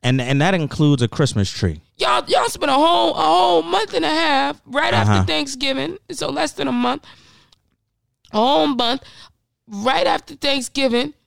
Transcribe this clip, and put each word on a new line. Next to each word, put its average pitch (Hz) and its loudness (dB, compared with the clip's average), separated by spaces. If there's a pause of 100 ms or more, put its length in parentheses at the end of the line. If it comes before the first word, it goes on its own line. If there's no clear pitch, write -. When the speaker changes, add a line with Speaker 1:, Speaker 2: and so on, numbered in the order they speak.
Speaker 1:
And, 127 2
and 135 0
that 180 2
includes 147 2
a 117 0
Christmas 110 0
tree. 80 -4 (160)
Speaker 2:
Y'all, - 0
y'all 480 2
spent 294 -4
a 269 2
whole, 339 2
a - -2
whole 349 4
month 381 -2
and 330 0
a 294 0
half 294 0
right 285 -2
Speaker 1:
Uh-huh. - 2
Speaker 2:
after - 2
Thanksgiving, 277 -4 (120)
so 302 -6
less 294 -4
than - -6
a 254 -2
month, 240 -2 (1300)
a 214 -4
whole 285 2
month, 247 -2 (680)
right 220 -2
after - -4
Thanksgiving 269 -2 (120)